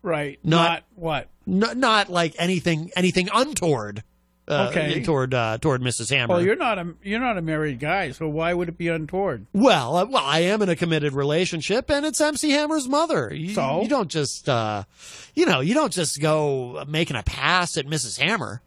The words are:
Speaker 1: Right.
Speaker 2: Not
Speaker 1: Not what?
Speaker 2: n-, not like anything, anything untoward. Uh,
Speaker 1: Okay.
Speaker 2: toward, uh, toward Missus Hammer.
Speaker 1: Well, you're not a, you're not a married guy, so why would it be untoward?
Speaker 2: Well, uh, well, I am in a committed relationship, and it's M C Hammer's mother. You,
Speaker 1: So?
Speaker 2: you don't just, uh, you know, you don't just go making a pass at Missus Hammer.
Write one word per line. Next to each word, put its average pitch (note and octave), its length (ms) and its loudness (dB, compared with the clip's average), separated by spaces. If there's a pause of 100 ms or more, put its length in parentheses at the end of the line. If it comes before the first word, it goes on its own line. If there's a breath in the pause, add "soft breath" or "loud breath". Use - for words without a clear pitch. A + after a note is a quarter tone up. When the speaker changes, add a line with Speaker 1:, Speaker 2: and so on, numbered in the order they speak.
Speaker 1:
Right. D3 420 -4
Speaker 2:
Not E3+ 280 4
Speaker 1:
Not E3 120 -4 (120)
what? D#3+ 340 -4 (180)
Speaker 2:
n-, A3+ 320 0
not A3 300 4
like E3+ 300 0
anything, E3+ 560 0
anything F3+ 380 2
untoward. C#3+ 680 0 (420)
Uh, C3+ 240 0
Speaker 1:
Okay. D3+ 320 0
Speaker 2:
toward, C3 320 0
uh, A2+ 240 0
toward B2+ 240 0
Missus A#2+ 280 -4
Hammer. C3 240 2
Speaker 1:
Well, F3 100 2
you're G3+ 140 2
not A3+ 200 0
a, E3+ 240 -8
you're G#3 200 -4
not A#3+ 160 0
a F3 40 -4
married D#3 380 -2
guy, D#3+ 320 -2
so D#3+ 160 -6
why D#3+ 260 0
would F3 140 -2
it E3+ 100 -10
be E3+ 120 -2
untoward? E3 640 -4
Speaker 2:
Well, F#3 420 4
uh, F3+ 80 2
well, A#3+ 180 0
I D3 180 0
am G3 220 2
in G3+ 60 2
a E3+ 80 2
committed D#3 380 0
relationship, D#3+ 760 0
and C#4+ 160 2
it's - 140 -2
M D4+ 160 2
C D4+ 160 0
Hammer's D4 380 0
mother. C#4 440 0
You, E3+ 200 -8
Speaker 1:
So? D#3+ 300 0
Speaker 2:
you A3 40 -2
don't A3+ 240 0
just, - 380 -4
uh, G#2+ 340 0 (500 loud breath)
you E4+ 120 4
know, D#3+ 160 4
you E3+ 120 2
don't C#4+ 200 2
just D#3 260 -2
go D3 680 0
making D#3 260 0
a G#2 80 -4
pass E3 540 0
at C#3 100 -4
Missus B2+ 300 -4
Hammer. C#3 500 -2